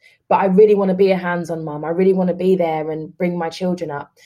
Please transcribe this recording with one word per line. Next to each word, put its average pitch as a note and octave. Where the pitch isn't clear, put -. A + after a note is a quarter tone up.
but -
I F#3
really G3+
wanna F#3+
be F#3+
a F#3
hands-on F3
mum. D3+
I D3+
really F#3
wanna F3+
be F#3
there D#3+
and D#3
bring F3+
my E3
children F3
up. -